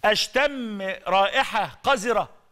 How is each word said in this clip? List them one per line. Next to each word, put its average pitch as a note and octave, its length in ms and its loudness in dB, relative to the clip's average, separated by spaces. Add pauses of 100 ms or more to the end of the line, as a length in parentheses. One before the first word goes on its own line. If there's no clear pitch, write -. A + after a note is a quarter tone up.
أشتم A#3 760 0 (260)
رائحة G3 760 0
قذرة A3 460 0 (220)